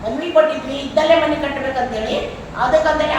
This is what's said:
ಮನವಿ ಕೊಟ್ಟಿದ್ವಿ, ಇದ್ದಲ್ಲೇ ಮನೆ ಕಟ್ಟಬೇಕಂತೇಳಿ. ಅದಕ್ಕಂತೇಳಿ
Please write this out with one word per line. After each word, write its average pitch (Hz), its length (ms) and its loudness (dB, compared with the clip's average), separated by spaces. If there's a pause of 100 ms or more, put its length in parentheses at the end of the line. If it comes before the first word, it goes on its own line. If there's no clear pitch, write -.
ಮನವಿ 277 320 -4
ಕೊಟ್ಟಿದ್ವಿ, 311 500 2
ಇದ್ದಲ್ಲೇ 311 380 4
ಮನೆ 302 200 0
ಕಟ್ಟಬೇಕಂತೇಳಿ. 254 720 -4 (480)
ಅದಕ್ಕಂತೇಳಿ - 560 2